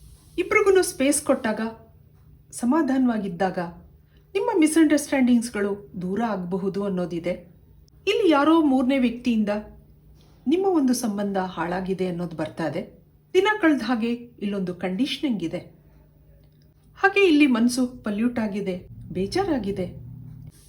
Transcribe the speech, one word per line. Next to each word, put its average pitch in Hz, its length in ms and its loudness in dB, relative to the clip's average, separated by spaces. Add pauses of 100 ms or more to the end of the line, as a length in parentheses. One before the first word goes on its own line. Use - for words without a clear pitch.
(380)
ಇಬ್ರಿಗೂ 392 440 4
ಸ್ಪೇಸ್ 285 400 0
ಕೊಟ್ಟಾಗ, 226 380 0 (920)
ಸಮಾಧಾನವಾಗಿದ್ದಾಗ 233 1080 0 (760)
ನಿಮ್ಮ 480 240 0
ಮಿಸ್‌ಅಂಡರ್‌ಸ್ಟ್ಯಾಂಡಿಂಗ್ಸ್‌ಗಳು 254 1300 2 (100)
ದೂರ 196 200 -4
ಆಗಬಹುದು 190 600 -4
ಅನ್ನೋದಿದೆ. 175 480 -4 (760)
ಇಲ್ಲಿ 415 220 4
ಯಾರೋ 311 320 6
ಮೂರನೇ 269 360 2
ವ್ಯಕ್ತಿಯಿಂದ 233 500 0 (1000)
ನಿಮ್ಮ 349 200 2
ಒಂದು 294 280 4
ಸಂಬಂಧ 202 420 -2
ಹಾಳಾಗಿದೆ 185 720 -4
ಅನ್ನೋದು 170 280 -6
ಬರ್ತಾ 156 320 -6
ಇದೆ. 170 360 -8 (300)
ದಿನ 370 120 4 (140)
ಕಳೆದ 294 220 2
ಹಾಗೆ 233 320 -2
ಇಲ್ಲೊಂದು 202 600 -6
ಕಂಡೀಷನಿಂಗ್ 202 680 -4
ಇದೆ. 170 160 -6 (1400)
ಹಾಗೆ 392 340 4
ಇಲ್ಲಿ 294 180 6
ಮನಸ್ಸು 247 400 2
ಪಲ್ಯೂಟ್ 240 520 -4
ಆಗಿದೆ, 190 500 -6 (240)
ಬೇಜಾರಾಗಿದೆ, 196 800 -2 (800)